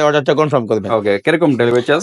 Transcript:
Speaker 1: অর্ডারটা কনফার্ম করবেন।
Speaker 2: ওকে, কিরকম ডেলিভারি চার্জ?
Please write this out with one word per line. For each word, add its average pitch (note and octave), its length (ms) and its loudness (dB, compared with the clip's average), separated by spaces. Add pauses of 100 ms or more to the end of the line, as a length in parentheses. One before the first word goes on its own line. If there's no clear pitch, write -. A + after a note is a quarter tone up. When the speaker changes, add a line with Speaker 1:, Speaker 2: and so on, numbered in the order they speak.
Speaker 1:
অর্ডারটা D3 340 2
কনফার্ম C#3 320 0
করবেন। G#2+ 260 -2
Speaker 2:
ওকে, G#2 260 0
কিরকম D#3 380 0
ডেলিভারি A#2+ 300 0
চার্জ? D3+ 160 0